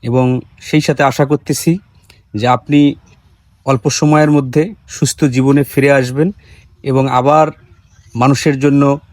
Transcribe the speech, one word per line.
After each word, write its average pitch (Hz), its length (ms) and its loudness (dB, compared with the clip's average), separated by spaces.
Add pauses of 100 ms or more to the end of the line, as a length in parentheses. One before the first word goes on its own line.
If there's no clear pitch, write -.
এবং 127 380 0 (200)
সেই - 200 0
সাথে 151 220 -2
আশা 139 220 0
করতেছি 147 540 -2 (560)
যে 107 140 -4
আপনি 143 460 2 (720)
অল্প 135 260 0
সময়ের 151 400 2
মধ্যে 147 440 -2 (140)
সুস্থ - 360 -4
জীবনে 135 400 2
ফিরে 139 280 0
আসবেন 139 380 0 (520)
এবং 135 260 -2
আবার 139 400 2 (640)
মানুষের 135 460 0
জন্য 143 380 2 (140)